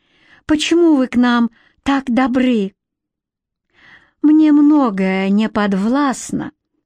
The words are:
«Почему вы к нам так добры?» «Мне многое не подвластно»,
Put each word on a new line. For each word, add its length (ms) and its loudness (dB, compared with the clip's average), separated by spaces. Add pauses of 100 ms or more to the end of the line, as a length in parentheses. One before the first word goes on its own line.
(460)
«Почему 500 2
вы 100 0
к 100 -6
нам 340 0 (320)
так 240 -2
добры?» 680 -2 (1500)
«Мне 300 4
многое 760 2
не 200 0
подвластно», 1040 -4 (340)